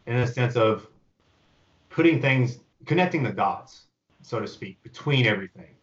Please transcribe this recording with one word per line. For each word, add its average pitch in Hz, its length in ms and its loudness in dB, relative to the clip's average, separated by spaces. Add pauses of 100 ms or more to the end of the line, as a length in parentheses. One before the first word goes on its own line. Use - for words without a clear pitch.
in 117 100 -4
a 123 100 0
sense 123 280 -2
of 110 320 2 (1000)
putting 160 320 2
things, 131 380 0 (260)
connecting 170 380 0
the 104 80 -2
dots, 98 520 -6 (380)
so - 180 -8
to 104 80 -8
speak, - 360 -16
between 135 420 0
everything. 98 580 -4